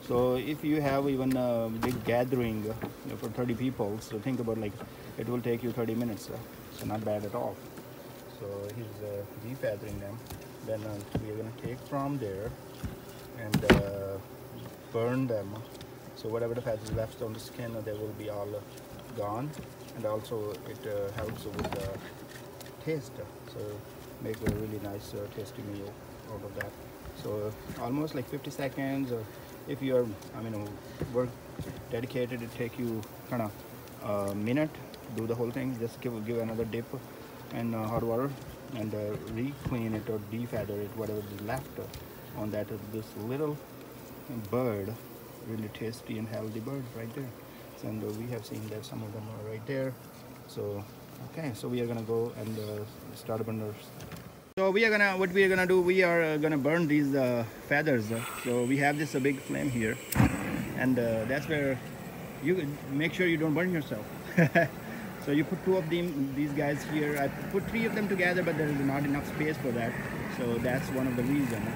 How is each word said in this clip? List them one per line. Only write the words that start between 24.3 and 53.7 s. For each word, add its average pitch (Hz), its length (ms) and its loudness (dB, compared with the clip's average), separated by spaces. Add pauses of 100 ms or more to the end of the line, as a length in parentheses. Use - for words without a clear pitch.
a 104 100 6
really 107 260 -2
nice, 101 320 -6
uh, 101 120 -4 (100)
tasty 107 260 -8 (100)
meal 101 200 -8 (400)
out 101 120 -6
of 98 120 -10
that. 98 140 -6 (520)
So 104 300 -2 (280)
almost 143 340 0
like 139 140 -4
fifty 147 220 -6
seconds, 135 640 0
or 113 100 0 (460)
if 135 120 -2
you 131 160 4
are, 123 100 6 (300)
I 113 60 -6
mean, 107 260 -4 (460)
work 123 160 2 (600)
dedicated, 120 520 -2
it 117 140 -6
take 120 220 -4
you 117 220 0 (300)
kinda 113 200 0 (540)
a 101 300 0
minute, 123 360 2 (460)
do 113 100 -2
the 117 80 2
whole 117 160 2
thing, 127 280 -2
just 113 220 -4
give, 117 260 -2
give 117 120 0
another 113 260 0
dip 110 220 -2 (680)
in, 117 200 0
uh, 110 140 0
hot 117 140 2
water 117 280 2 (460)
and, 107 180 -2
uh, 104 220 -2 (160)
re-clean 120 600 0
it 107 160 -2
or 110 80 0 (120)
defeather 110 480 -2
it, 104 180 -2
whatever 107 240 -2
is 101 260 -8
left 131 240 -4 (640)
on 107 140 -2
that. 104 200 0
Uh, 110 60 -4 (160)
this 107 140 -4 (200)
little 147 300 0 (920)
bird, 110 420 2 (560)
really 110 200 -2
tasty 113 500 -6
and 110 100 -2
healthy 107 320 -4
bird 131 240 -4 (120)
right 113 180 -6
there. 135 160 -6 (500)
So, 117 80 -4
and, 107 140 -2
uh, 110 40 -2 (120)
we 117 100 -4
have 117 180 -4
seen 110 220 -6
that 107 180 -6
some 113 160 -6
of 107 100 -8
them 110 100 -6 (160)
are 107 120 -6
right 110 160 -6
there. 131 260 0 (560)
So, 104 340 -4 (480)
okay, 156 240 -4
so - 140 -6
we 123 140 2
are 120 40 2
gonna 117 160 -2
go 117 380 0
and, 110 180 -4
uh, 104 260 -4 (300)
start 110 300 -2
burners. 107 300 -2 (840)